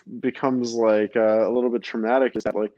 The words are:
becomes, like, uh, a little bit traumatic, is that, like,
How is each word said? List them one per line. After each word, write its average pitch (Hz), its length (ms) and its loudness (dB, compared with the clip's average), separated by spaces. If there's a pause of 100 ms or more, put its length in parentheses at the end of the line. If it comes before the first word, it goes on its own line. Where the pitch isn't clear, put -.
(220)
becomes, 127 540 -2
like, 107 420 2
uh, 110 320 4
a - 20 0
little 123 200 0
bit 117 120 -2
traumatic, 120 520 0
is 110 80 -6
that, - 140 -4
like, 104 220 -4